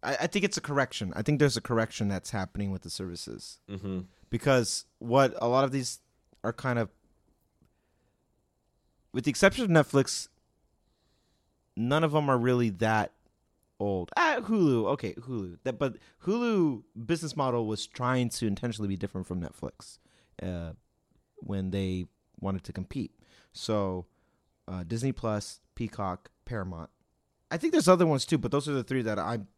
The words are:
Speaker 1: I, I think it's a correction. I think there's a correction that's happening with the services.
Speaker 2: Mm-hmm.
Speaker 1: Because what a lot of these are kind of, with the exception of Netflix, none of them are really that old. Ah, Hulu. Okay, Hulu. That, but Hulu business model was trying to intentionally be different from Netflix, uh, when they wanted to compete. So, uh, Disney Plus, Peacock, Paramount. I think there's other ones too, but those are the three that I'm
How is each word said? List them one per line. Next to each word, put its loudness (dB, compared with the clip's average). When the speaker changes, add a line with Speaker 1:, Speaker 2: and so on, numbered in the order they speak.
Speaker 1:
I, -2
I -2
think 0
it's 0
a -2
correction. -2
I -4
think 2
there's 4
a -4
correction -2
that's -4
happening -4
with -6
the -12
services. -10
Speaker 2:
Mm-hmm. -6
Speaker 1:
Because 2
what 4
a 2
lot 4
of 0
these -4
are 0
kind -2
of, 0
with -4
the 2
exception 4
of 2
Netflix, 0
none 2
of 2
them 2
are 4
really 4
that 0
old. -2
Ah, 2
Hulu. 4
Okay, -4
Hulu. -8
That, -4
but -2
Hulu 2
business -4
model 0
was -4
trying 0
to -4
intentionally -2
be -2
different -6
from -4
Netflix, -12
uh, -6
when -4
they -2
wanted -4
to -12
compete. -6
So, -2
uh, -8
Disney -2
Plus, -4
Peacock, -6
Paramount. -8
I -4
think 0
there's 6
other 8
ones 2
too, 4
but 0
those 0
are -2
the 0
three 0
that -2
I'm -4